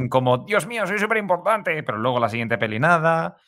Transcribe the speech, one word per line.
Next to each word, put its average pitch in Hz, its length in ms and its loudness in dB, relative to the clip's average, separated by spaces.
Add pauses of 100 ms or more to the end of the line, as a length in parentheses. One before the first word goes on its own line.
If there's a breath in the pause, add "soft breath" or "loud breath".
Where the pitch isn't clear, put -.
como, 127 300 2
"Dios 185 280 -2
mío, 226 200 -4
soy 202 120 -2
superimportante", 202 840 -2
pero 107 140 -4
luego 120 220 0
la 117 100 6
siguiente 117 280 -2
peli 110 220 -2
nada. 165 580 2 (100)